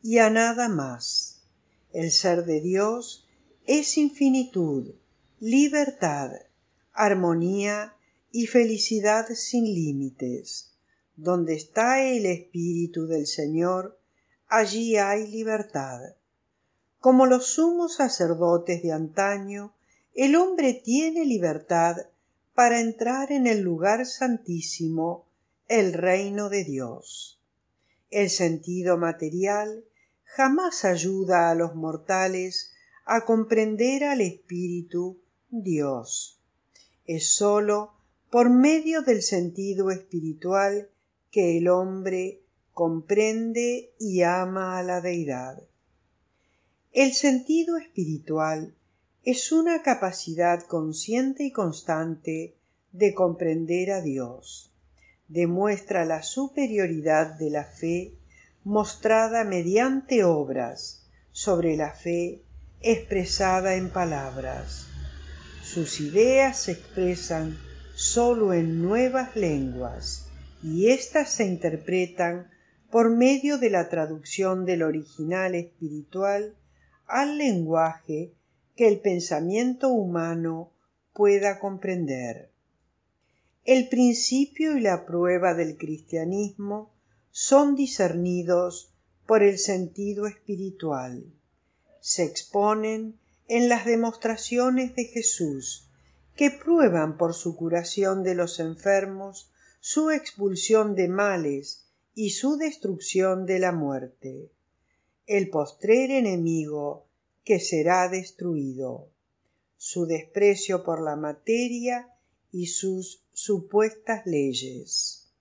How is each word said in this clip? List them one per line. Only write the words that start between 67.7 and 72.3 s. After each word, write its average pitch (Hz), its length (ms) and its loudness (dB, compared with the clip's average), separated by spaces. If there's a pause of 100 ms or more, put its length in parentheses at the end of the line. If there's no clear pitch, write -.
solo 233 600 2
en 165 280 2
nuevas 247 540 0
lenguas, 127 920 -4 (340)
y 165 260 2
éstas 277 420 2
se - 140 -2
interpretan 175 1080 -4 (400)